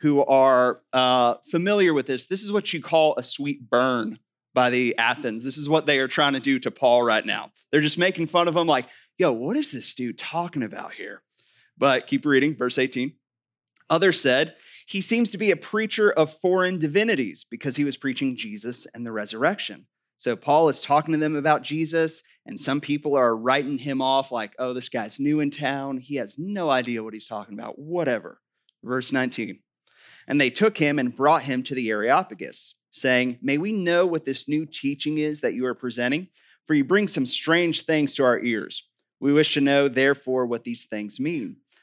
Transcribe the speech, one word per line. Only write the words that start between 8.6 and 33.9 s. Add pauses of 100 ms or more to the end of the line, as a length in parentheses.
like, (320)
"Yo,
what
is
this
dude
talking
about
here?" (540)
But
keep
reading,
verse
eighteen. (760)
Others
said, (300)
"He
seems
to
be
a
preacher
of
foreign
divinities
because
he
was
preaching
Jesus
and
the
resurrection." (300)
So
Paul
is
talking
to
them
about
Jesus, (220)
and
some
people
are
writing
him
off
like,
"Oh,
this
guy's
new
in
town.
He
has
no
idea
what
he's
talking
about,
whatever." (420)
Verse
nineteen. (680)
And
they
took
him
and
brought
him
to
the
Areopagus, (160)
saying,
"May
we
know